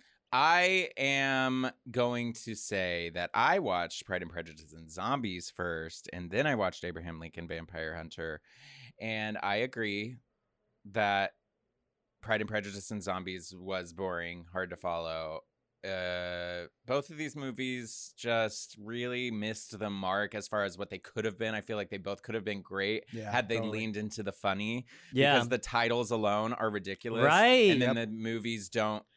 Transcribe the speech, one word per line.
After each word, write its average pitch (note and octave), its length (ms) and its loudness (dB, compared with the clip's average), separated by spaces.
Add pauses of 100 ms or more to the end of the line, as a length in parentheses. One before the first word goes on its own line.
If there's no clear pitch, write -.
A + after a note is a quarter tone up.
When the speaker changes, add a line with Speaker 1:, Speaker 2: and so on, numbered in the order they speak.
(320)
Speaker 1:
I F3 640 6
am C3 760 2 (180)
going A#2+ 440 2 (120)
to A2 120 -6
say F2 580 0
that F2 180 -2
I D3+ 280 6
watched F2+ 460 0
Pride F2+ 160 -2
and E2+ 80 -8
Prejudice E2 420 -12
and D#2+ 180 -16
Zombies F#2+ 640 -4
first, E2 580 -4
and F2+ 200 -8
then C3+ 160 2
I C3+ 80 2
watched F#2 280 0
Abraham E2 360 -8
Lincoln, E2+ 260 -10
Vampire E2 480 -8
Hunter. D#2+ 460 -8 (600)
And G#2+ 420 -4
I G2+ 140 2
agree A2+ 600 -2 (760)
that G2+ 400 4 (880)
Pride A2 180 2
and G#2 100 -2
Prejudice G2+ 400 -4
and G#2 120 -4
Zombies F#2 540 -6
was F2+ 360 -4
boring, F2 600 -4
hard F#2 180 -2
to F2 60 -6
follow. D#2+ 640 -4 (460)
Uh, F2+ 800 -4 (200)
both C#3 240 -2
of D#3 60 -14
these D3+ 200 -8
movies B2+ 800 -8
just A2+ 640 -2
really B2 500 -4
missed G#2+ 480 -4
the G#2 120 -2
mark G2 440 0
as G#2 140 -6
far G#2 160 2
as F2+ 140 -4
what G2 120 -6
they F#2+ 80 -8
could - 260 -6
have G2 140 -2
been. A2 160 -2
I G#2+ 60 -4
feel A2 160 -4
like G2+ 140 -4
they G2+ 80 -6
both G2 240 -6
could A2 140 -6
have G#2 80 -4
been G2+ 180 -4
great G2 500 -2
Speaker 2:
Yeah, G#2+ 180 -8
Speaker 1:
had A#2 180 2
they A2+ 80 2
Speaker 2:
totally. A2 240 -2
Speaker 1:
leaned A2 160 -2
into G#2+ 280 -4
the G2 80 -2
funny, G#2+ 540 -2 (260)
Speaker 3:
Yeah. C#3 220 6
Speaker 1:
because A#2+ 160 4
the B2+ 80 4
titles A#2 520 2
alone A2 420 2
are A2 180 0
ridiculous. G#2 540 0
Speaker 3:
Right. G#3+ 460 8
Speaker 1:
And C#3 120 6
then B2 140 4
Speaker 2:
Yep. A#2 120 0
Speaker 1:
the G#2+ 60 -6
movies A2 540 -2
don't G#2+ 360 0 (120)